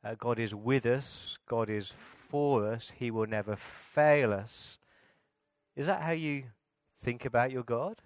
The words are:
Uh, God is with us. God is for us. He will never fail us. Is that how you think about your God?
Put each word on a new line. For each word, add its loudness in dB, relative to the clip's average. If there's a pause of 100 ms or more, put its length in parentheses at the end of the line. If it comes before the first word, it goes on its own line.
Uh, -6
God -2
is -2
with 0
us. -2 (100)
God 0
is -4 (360)
for 2
us. -6
He -4
will -2
never -2
fail 4
us. -8 (1000)
Is -2
that 0
how -2
you -2 (580)
think -4
about 2
your -6
God? -4